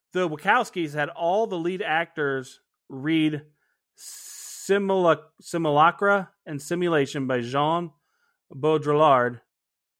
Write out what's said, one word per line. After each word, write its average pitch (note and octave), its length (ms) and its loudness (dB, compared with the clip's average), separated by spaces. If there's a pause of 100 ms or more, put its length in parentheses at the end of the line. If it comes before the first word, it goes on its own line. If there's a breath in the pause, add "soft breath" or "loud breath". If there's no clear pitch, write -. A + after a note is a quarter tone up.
(140)
the F3+ 160 0
Wachowskis F3 640 -2
had D3 160 -2
all F3+ 380 -2
the F#3 100 -6
lead F3 240 -4
actors D#3 800 -4 (300)
read D3+ 540 -2 (540)
Simula-, F#3+ 1200 -2 (200)
Simulacra E3+ 880 2 (160)
and D3 160 -10
Simulation D3+ 680 -2
by B2+ 140 -2
Jean D3+ 500 -2 (600)
Baudrillard, C#3+ 880 4 (580)